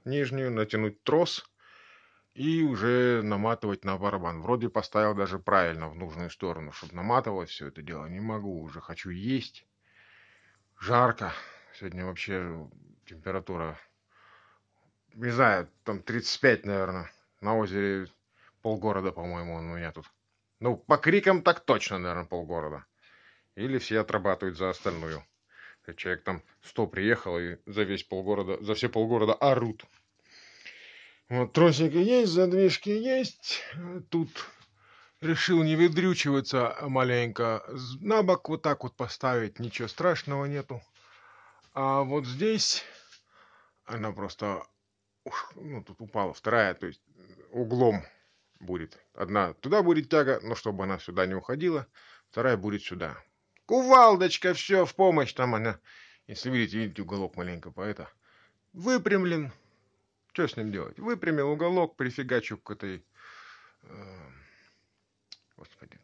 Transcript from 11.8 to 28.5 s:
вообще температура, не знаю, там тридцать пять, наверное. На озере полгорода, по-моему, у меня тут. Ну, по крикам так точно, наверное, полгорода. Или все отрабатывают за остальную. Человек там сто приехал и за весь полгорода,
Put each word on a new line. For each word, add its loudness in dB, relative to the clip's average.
вообще -8
температура, -8
не -4
знаю, 4
там -6
тридцать -6
пять, 4
наверное. -4
На 0
озере -2
полгорода, -2
по-моему, -8
у -8
меня -8
тут. -16
Ну, -2
по 2
крикам 4
так 4
точно, 0
наверное, -4
полгорода. -6
Или -4
все 0
отрабатывают -2
за 0
остальную. -6
Человек -6
там -6
сто -4
приехал 0
и -6
за -2
весь -4
полгорода, -4